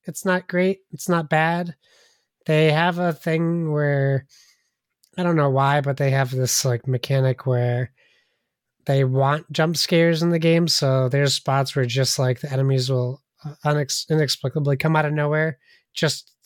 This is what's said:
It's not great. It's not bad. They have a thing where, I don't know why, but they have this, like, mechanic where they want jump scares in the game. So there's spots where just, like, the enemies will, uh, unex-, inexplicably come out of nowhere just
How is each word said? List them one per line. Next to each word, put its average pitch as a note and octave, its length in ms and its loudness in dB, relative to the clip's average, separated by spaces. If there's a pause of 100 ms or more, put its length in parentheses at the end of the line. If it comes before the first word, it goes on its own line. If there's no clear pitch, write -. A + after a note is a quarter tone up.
It's - 200 -12
not F#3 220 -2
great. F#3 360 0 (100)
It's - 160 -8
not E3 200 0
bad. E3+ 460 0 (720)
They D#3 240 4
have E3+ 300 0
a F3 120 0
thing E3 600 -2
where, C#3 520 0 (920)
I F3+ 60 -2
don't F3 100 2
know C#3+ 160 2
why, C#3 300 2
but C3+ 160 -4
they C#3 160 0
have C3+ 180 0
this, C3 340 -2
like, A#2+ 220 -2
mechanic C3 580 0
where B2 460 0 (920)
they C3+ 180 2
want C3+ 480 0
jump D#3+ 260 0
scares E3 460 2
in E3+ 80 2
the E3+ 80 0
game. E3 300 2
So C3 400 2
there's C#3 260 2
spots C3+ 400 -2
where B2+ 120 0
just, B2+ 340 -2
like, B2+ 220 0
the C#3+ 100 -8
enemies C3 360 0
will, B2+ 320 -4 (240)
uh, D3 100 -12 (100)
unex-, D3 440 -2
inexplicably C#3+ 680 -2
come D#3+ 180 0
out D#3 120 2
of D3 60 -4
nowhere D3+ 460 -2 (340)
just - 380 -4 (160)